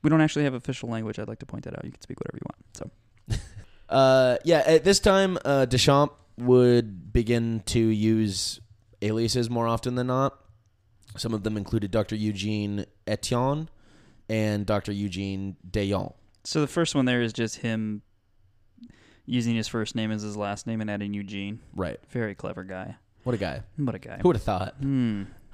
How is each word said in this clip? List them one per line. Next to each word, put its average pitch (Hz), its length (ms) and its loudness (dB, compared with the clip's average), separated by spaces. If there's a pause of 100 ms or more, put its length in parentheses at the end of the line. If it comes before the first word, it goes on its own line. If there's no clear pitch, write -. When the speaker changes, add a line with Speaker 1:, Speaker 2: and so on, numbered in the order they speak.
Speaker 1:
we 147 80 4
don't 160 100 6
actually 156 240 2
have 131 80 0
official 123 360 -8
language. 110 300 -6
I'd 107 80 -8
like 110 120 -12
to - 60 -14
point - 200 -12
that - 80 -10
out. - 100 -10
You - 80 -12
can - 100 -20
speak - 180 -14
whatever - 180 -10
you - 80 -12
want. - 320 -18 (640)
So. - 60 -12
Speaker 2:
<laughs> - 100 -20 (340)
Uh, 131 560 6
yeah, 160 220 6
at 160 160 6
this 190 160 6
time, 190 440 4
uh, 135 220 4
Deschamps 139 480 4 (240)
would 120 720 4
begin 117 540 0
to - 140 0
use 110 800 2 (420)
aliases 113 480 0
more 117 180 0
often 117 280 -2
than 123 100 -2
not. 127 340 0 (760)
Some 117 160 -4
of 107 80 -2
them 107 160 -4
included 101 320 -2
Doctor 107 260 0
Eugene 104 680 -4 (220)
Etienne 131 600 -2 (600)
and 107 380 0
Doctor 104 240 -2
Eugene 98 640 -6 (120)
Dayon. 98 460 -2 (300)
Speaker 1:
So - 180 -2
the 147 60 0
first - 260 0
one 135 120 2
there 123 180 2
is 113 100 -2
just 113 240 -4
him 110 460 -4 (1200)
using 117 300 0
his 110 120 -2
first 110 280 -4
name 110 160 -2
as 107 100 -4
his 104 160 -8
last 101 300 -6
name 113 140 -4
and 107 100 -6
adding 101 240 -6
Eugene. 101 440 -8 (160)
Speaker 2:
Right. 87 240 -6 (120)
Speaker 1:
Very 110 240 -4
clever 95 280 -10
guy. 95 320 -12 (280)
Speaker 2:
What 123 100 -2
a 107 60 -4
guy. 80 240 -6 (140)
Speaker 1:
What 131 180 -4
a - 40 -12
guy. - 220 -14
Speaker 2:
Who 175 80 6
would 151 60 4
have 101 80 -4
thought? 95 360 -2
Speaker 1:
Hmm. 127 440 -2 (300)